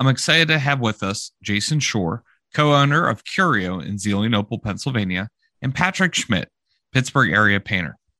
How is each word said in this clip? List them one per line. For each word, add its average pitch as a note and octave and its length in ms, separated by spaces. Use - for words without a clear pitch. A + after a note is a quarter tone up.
I'm C3 80
excited D#3 400
to D#3 100
have C#3 220
with A2 220
us G2 300
Jason G#2 360
Shore, A2+ 460
co-owner D3 540
of A2 160
Curio G2 540
in F#2 180
Zelienople, G#2 680
Pennsylvania, G2+ 680
and C3+ 120
Patrick F3+ 400
Schmidt, - 340
Pittsburgh B2+ 400
area G2+ 280
painter. F2+ 360